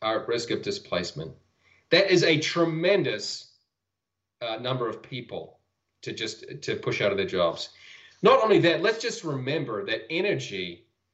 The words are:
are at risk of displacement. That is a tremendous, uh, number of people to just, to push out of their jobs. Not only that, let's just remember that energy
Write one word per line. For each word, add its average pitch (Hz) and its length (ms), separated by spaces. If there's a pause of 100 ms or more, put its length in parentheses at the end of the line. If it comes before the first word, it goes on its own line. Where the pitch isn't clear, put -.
are 110 180
at - 80
risk 117 220
of 101 120
displacement. 87 680 (580)
That 196 200
is 175 140
a 165 160
tremendous, 165 1120 (880)
uh, 113 160
number 123 320
of - 140
people - 580 (420)
to 117 100
just, - 500
to 110 140
push - 240
out 101 120
of 98 60
their 95 80
jobs. 87 420 (540)
Not 226 200
only 202 180
that, 160 220
let's 220 180
just 233 220
remember 131 600
that - 260
energy 131 760 (280)